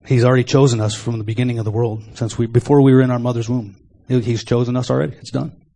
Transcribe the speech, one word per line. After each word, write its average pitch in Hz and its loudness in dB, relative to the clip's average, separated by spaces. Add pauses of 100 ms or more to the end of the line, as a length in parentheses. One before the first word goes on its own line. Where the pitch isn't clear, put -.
He's 123 2
already 123 4
chosen 135 2
us 107 -2
from 117 -6
the 110 -8
beginning 117 -4
of 110 -4
the 110 -4
world, 110 -4 (120)
since - -8
we, 117 -2
before 123 2
we 135 6
were 131 6
in 127 2
our 123 -2
mother's 117 -4
womb. 113 -6 (320)
He, 127 0
he's 113 -4
chosen 120 -2
us 123 -4
already. 135 -2
It's - -20
done. 135 -6 (240)